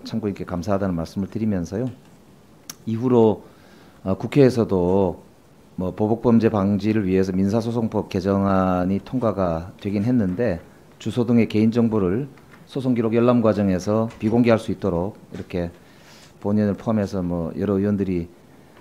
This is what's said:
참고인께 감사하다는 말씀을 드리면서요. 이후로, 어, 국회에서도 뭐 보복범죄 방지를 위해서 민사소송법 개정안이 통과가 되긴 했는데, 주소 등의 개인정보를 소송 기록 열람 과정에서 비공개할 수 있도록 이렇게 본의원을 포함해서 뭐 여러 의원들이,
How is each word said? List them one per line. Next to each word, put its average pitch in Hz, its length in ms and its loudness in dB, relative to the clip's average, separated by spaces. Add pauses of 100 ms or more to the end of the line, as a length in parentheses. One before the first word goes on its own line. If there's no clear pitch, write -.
참고인께 101 420 -6
감사하다는 95 500 -2
말씀을 87 340 -6
드리면서요. 107 600 -4 (1000)
이후로, 113 560 4 (640)
어, 95 120 0
국회에서도 98 1040 2 (540)
뭐 92 160 -6
보복범죄 113 580 2
방지를 101 580 0
위해서 95 240 2
민사소송법 107 800 -2
개정안이 95 960 0
통과가 95 720 -2
되긴 101 240 -4
했는데, 107 560 0 (400)
주소 117 260 -4
등의 117 220 2
개인정보를 110 800 0 (380)
소송 131 300 -4
기록 113 180 -2
열람 120 280 4
과정에서 104 680 0 (100)
비공개할 113 380 4
수 110 140 -4
있도록 90 460 -4 (160)
이렇게 87 360 -6 (720)
본의원을 104 340 0
포함해서 101 460 -2
뭐 87 360 -4
여러 98 200 0
의원들이, 95 500 -2 (540)